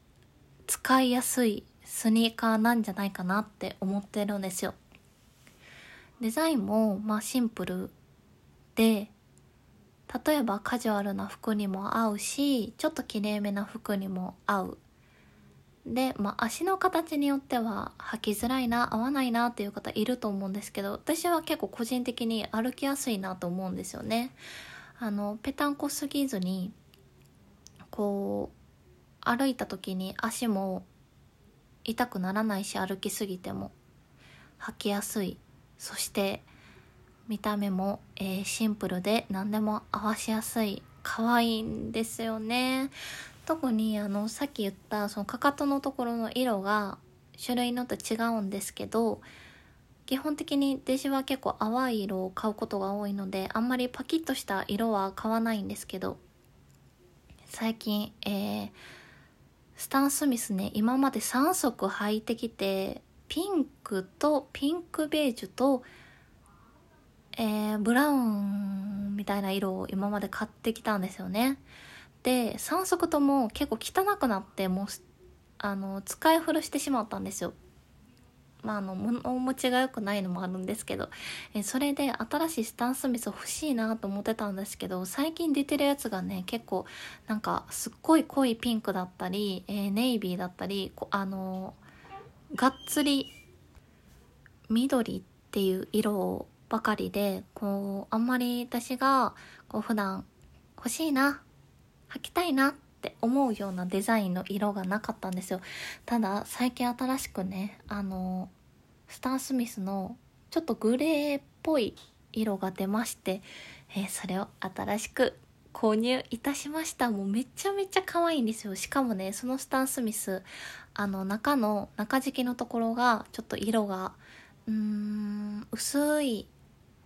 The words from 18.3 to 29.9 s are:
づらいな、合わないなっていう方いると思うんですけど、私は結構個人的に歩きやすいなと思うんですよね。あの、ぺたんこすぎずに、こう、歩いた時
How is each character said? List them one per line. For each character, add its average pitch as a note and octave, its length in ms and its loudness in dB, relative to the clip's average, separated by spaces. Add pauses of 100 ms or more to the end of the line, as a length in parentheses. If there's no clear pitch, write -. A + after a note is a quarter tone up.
づ G#3 180 -2
ら C4 100 2
い B3 80 2
な、 A#3+ 260 2
合 A3 40 2
わ A#3+ 120 2
な C#4 140 2
い B3 80 2
な A#3 160 4
っ A#3 80 -2
て G#3 80 -4
い G3+ 40 -2
う G3+ 40 -6
方 - 200 -8
い G#3+ 120 0
る B3 140 2
と A#3+ 100 -2
思 G3 200 -2
う - 20 -2
ん - 20 -4
で G3+ 100 -4
す - 120 -14
け G3+ 80 -4
ど、 G3 100 -4
私 E4 360 -2
は E4 160 4
結 D#4 160 0
構 G3 100 -2
個 - 160 -4
人 B3 180 -2
的 A#3+ 220 -2
に A3+ 220 0
歩 A#3 260 0
き - 100 -6
や C#4 140 0
す - 120 -4
い G#3 100 0
な F#3+ 180 -6
と F#3 100 -4
思 F#3 220 -2
う - 20 -4
ん F#3 60 -4
で F#3 80 -6
す - 80 -10
よ - 100 -8
ね。 A#3 320 -2 (640)
あ A3+ 100 -2
の、 G#3 320 -2
ぺ C4+ 120 -4
た D4 160 2
ん C#4+ 80 -2
こ D4 100 -2
す C#4+ 220 -4
ぎ C#4 180 0
ず A3 120 -2
に、 F#3 340 -2 (1160)
こ G3+ 640 -2
う、 - 720 -20
歩 A#3+ 220 4
い B3+ 80 2
た - 100 -4
時 F#3+ 300 -6